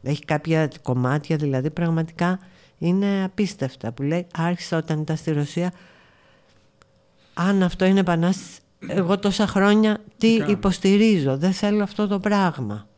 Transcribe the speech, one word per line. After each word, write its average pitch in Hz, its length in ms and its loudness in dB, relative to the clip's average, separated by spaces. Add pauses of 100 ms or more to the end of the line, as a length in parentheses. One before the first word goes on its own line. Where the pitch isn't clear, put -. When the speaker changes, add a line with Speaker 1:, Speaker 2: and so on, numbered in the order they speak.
Speaker 1:
Έχει 147 220 -4
κάποια 156 440 0 (120)
κομμάτια, 131 560 -2
δηλαδή, 143 320 -2
πραγματικά 165 680 -2 (380)
είναι 196 460 0
απίστευτα, 185 680 -4
που 127 120 -12
λέει, 170 320 -2
«Άρχισα 170 420 -2
όταν 156 240 -2
ήταν 156 160 -4
στη 160 140 -6
Ρωσία, 151 420 -2 (1600)
αν 190 300 2
αυτό 185 220 0
είναι 196 140 6
επανάσταση, 175 600 0 (280)
εγώ 175 320 0
τόσα 202 280 0
χρόνια 208 500 2
τι - 200 -20
Speaker 2:
Τι 226 200 4
κάνω; 202 140 0
Speaker 1:
υποστηρίζω, 196 880 2
δεν 180 160 0
θέλω 208 300 0
αυτό 202 240 -4
το 196 120 -2
πράγμα». 165 680 -2 (100)